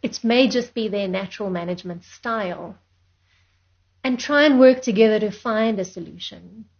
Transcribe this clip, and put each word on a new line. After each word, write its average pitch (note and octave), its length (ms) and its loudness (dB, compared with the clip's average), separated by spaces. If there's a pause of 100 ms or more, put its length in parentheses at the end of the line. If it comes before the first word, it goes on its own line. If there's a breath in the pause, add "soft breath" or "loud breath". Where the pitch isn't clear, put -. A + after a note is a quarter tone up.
It - 200 -8
may A#3+ 260 2
just A#3+ 260 -4
be A3 140 -4
their G3 200 -4
natural F#3+ 400 -6
management F3+ 560 -8
style. F3+ 720 -8 (1300)
And B3+ 160 -2
try D4 240 2
and C4+ 160 6
work C4 220 8
together G#3+ 380 4
to G#3+ 100 -2
find A3 480 -2
a F#3 60 -4
solution. F3 840 -16 (140)